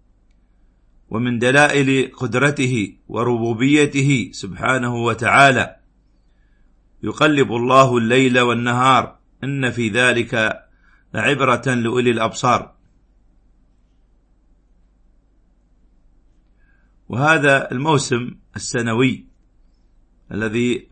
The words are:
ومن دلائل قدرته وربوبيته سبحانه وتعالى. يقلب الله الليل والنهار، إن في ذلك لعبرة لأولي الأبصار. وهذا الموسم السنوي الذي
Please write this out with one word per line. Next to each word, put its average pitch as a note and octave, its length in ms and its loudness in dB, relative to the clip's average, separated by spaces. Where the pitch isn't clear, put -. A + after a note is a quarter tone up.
ومن A#2+ 280 -4
دلائل C3+ 800 2
قدرته B2+ 800 -2
وربوبيته B2 1200 0
سبحانه A#2+ 640 -4
وتعالى. A#2 800 2
يقلب C#3 500 0
الله B2 460 4
الليل B2 420 2
والنهار، A#2+ 800 0
إن C3+ 260 -4
في A#2 180 -4
ذلك A#2 760 0
لعبرة B2 600 0
لأولي A#2+ 360 0
الأبصار. A2+ 640 -2
وهذا C#3 640 2
الموسم B2+ 640 -2
السنوي A#2 720 -2
الذي A2+ 600 -4